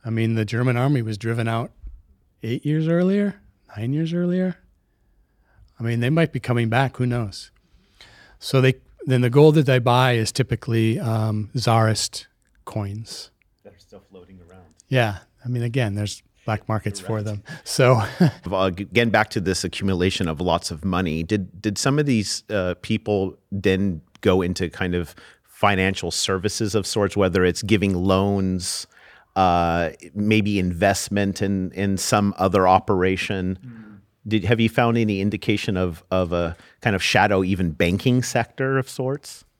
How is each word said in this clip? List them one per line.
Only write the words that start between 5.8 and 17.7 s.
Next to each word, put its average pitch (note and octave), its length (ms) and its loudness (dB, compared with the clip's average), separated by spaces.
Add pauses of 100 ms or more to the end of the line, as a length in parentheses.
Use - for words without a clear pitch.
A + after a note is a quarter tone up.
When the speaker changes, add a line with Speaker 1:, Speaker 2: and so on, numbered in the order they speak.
Speaker 1:
I - 20 -6
mean, A#2 160 0
they B2 120 0
might D#3+ 200 2
be - 80 -6
coming A#2 300 0
back. B2 300 0
Who B2+ 80 0
knows? A#2+ 440 -4 (880)
So - 220 2
they, C3 140 6 (320)
then B2+ 140 4
the B2 100 2
gold D3 260 8
that D3+ 100 4
they B2+ 140 4
buy B2 320 4
is A2+ 180 0
typically, A2+ 680 0
um, A2 560 -2
Tsarist A2+ 720 0 (360)
coins. G#2 680 -10 (320)
Speaker 2:
That G2 100 -20
are F2 60 -20
still G2 300 -20
floating F#2+ 280 -20 (100)
around. F#2 260 -20 (140)
Speaker 1:
Yeah. A2+ 300 0 (260)
I B2+ 40 -8
mean, A#2+ 160 -4
again, A#2 320 -2
there's G#2 260 -6 (240)
black G#2+ 220 -4
markets G#2 300 -4
for A2 240 -6
Speaker 2:
Correct. G#2 40 -8
Speaker 1:
them. G#2 160 -8 (220)
So B2 380 4 (240)